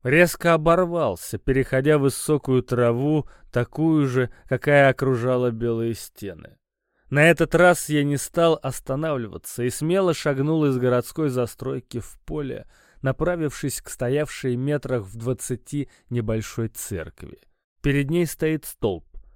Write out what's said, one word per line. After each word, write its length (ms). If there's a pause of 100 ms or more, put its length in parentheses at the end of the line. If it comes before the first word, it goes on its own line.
Резко 520
оборвался, 840
переходя 600
в 40
высокую 600
траву, 680 (240)
такую 540
же, 260 (160)
какая 400
окружала 640
белые 440
стены. 640 (540)
На 160
этот 260
раз 340
я 160
не 120
стал 460
останавливаться 1000
и 60
смело 440
шагнул 500
из 140
городской 500
застройки 720
в 240
поле, 420 (360)
направившись 800
к 80
стоявшей 680
метрах 460
в 140
двадцати 720 (180)
небольшой 600
церкви. 720 (420)
Перед 280
ней 160
стоит 380
столб. 400 (320)